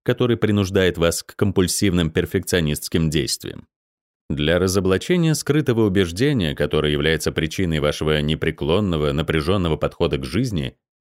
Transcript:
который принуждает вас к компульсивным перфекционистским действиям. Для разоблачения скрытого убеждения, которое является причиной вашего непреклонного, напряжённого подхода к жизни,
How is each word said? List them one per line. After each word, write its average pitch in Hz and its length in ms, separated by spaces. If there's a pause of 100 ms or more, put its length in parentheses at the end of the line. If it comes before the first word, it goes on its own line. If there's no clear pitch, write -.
который 123 320
принуждает 98 600
вас 82 260
к - 140
компульсивным 90 720
перфекционистским 82 1000
действиям. - 600 (600)
Для 78 300
разоблачения 95 720
скрытого 131 520
убеждения, 95 720
которое 73 360
является 76 400
причиной 80 480
вашего 76 420
непреклонного, 78 880
напряжённого 78 640
подхода 76 420
к 67 80
жизни, 78 520 (240)